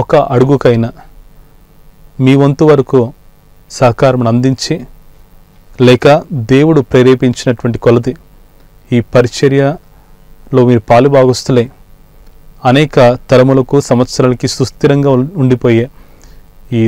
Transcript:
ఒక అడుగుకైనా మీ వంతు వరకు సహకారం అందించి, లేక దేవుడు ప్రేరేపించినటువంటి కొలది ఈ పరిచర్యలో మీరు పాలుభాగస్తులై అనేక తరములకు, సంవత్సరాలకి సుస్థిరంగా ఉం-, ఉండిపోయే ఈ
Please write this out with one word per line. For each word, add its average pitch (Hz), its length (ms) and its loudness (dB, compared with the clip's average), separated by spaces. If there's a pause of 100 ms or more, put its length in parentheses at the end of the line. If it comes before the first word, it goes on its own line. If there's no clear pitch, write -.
ఒక 156 160 0 (180)
అడుగుకైనా 123 540 0 (1400)
మీ 131 80 4 (100)
వంతు 139 300 0
వరకు 135 280 0 (800)
సహకారం 127 540 0
అందించి, 131 420 -2 (1120)
లేక 123 200 2 (480)
దేవుడు 151 260 2 (100)
ప్రేరేపించినటువంటి 123 920 0
కొలది 123 280 0 (840)
ఈ - 20 0 (160)
పరిచర్యలో - 1500 -4
మీరు 120 220 2
పాలుభాగస్తులై 127 760 0 (1040)
అనేక 147 260 0 (340)
తరములకు, 131 460 2 (120)
సంవత్సరాలకి 127 680 -2
సుస్థిరంగా 143 640 -2
ఉం-, 135 160 -4 (100)
ఉండిపోయే 120 420 0 (960)
ఈ - 100 0